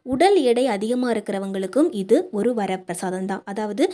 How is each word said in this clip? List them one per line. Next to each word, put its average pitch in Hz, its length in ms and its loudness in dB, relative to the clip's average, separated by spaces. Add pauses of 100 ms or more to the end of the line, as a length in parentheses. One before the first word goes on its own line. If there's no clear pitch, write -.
உடல் 320 380 4
எடை 247 260 2
அதிகமா 233 440 -2
இருக்கிறவங்களுக்கும் 196 800 0
இது 196 260 2 (140)
ஒரு 208 220 0
வரப்பிரசாதம் 185 720 -4
தான். 190 200 -4
அதாவது, 208 380 -2 (100)